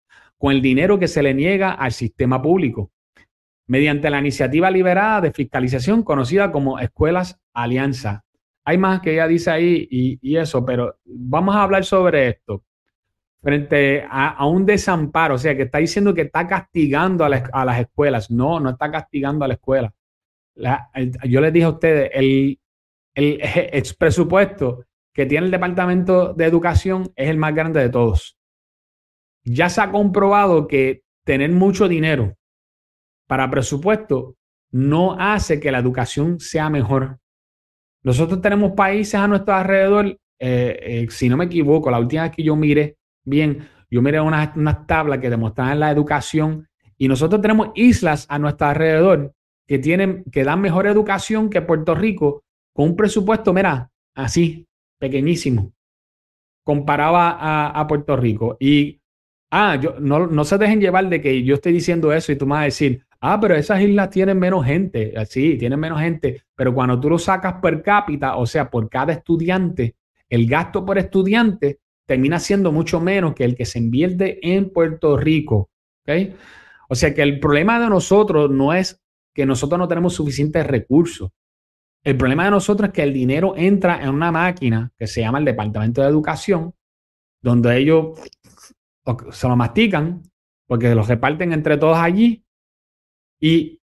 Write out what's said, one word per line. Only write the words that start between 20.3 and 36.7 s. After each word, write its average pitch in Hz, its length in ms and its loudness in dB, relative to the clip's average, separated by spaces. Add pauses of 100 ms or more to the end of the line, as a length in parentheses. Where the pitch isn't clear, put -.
La, 127 400 -4
el, 127 180 -4 (160)
yo 143 140 4
les 156 100 2
dije 165 140 4
a 160 40 2
ustedes, 156 440 0
el, 135 440 2 (560)
el 147 280 0
ex - 500 -2
presupuesto 165 960 0 (260)
que 139 140 -2
tiene 151 180 0
el 185 80 0
Departamento 180 800 0
de 160 140 0
Educación 175 680 0
es 135 120 -2
el 156 80 0
más 156 180 0
grande 156 260 0
de 120 100 2
todos. 117 480 0 (1080)
Ya 139 240 2
se 208 140 0
ha 196 80 0
comprobado 196 760 2
que 131 360 0 (200)
tener 139 280 0
mucho 190 360 4
dinero 156 480 0 (920)
para 131 240 -2
presupuesto 143 840 -2 (340)
no 156 500 0
hace 185 400 -2
que 147 100 -2
la 127 100 0
educación 131 600 -2
sea 156 300 -4